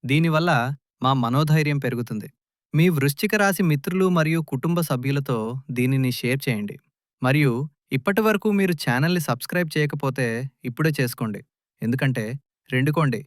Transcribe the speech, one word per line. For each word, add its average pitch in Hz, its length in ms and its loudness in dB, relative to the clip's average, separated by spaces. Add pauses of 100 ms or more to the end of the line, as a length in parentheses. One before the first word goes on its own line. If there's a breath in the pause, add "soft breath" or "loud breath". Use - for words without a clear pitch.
దీనివల్ల 160 460 2 (480)
మా 131 160 2
మనోధైర్యం 147 640 2
పెరుగుతుంది. 117 500 -4 (460)
మీ 156 140 6
వృశ్చిక 147 460 0
రాశి 202 280 2
మిత్రులు 170 460 2
మరియు 165 340 2
కుటుంబ 165 380 -2
సభ్యులతో 139 580 -2 (320)
దీనిని 127 420 0
షేర్ 123 280 -2
చేయండి. 104 360 -4 (460)
మరియు 135 300 4 (400)
ఇప్పటివరకు 208 580 2
మీరు 196 240 2
ఛానల్ని 151 460 0
సబ్స్క్రైబ్ 151 500 -4
చేయకపోతే 143 560 -2 (380)
ఇప్పుడే 151 260 0
చేసుకోండి. 120 500 -4 (420)
ఎందుకంటే, 120 420 0 (460)
రెండుకోండి. 135 560 0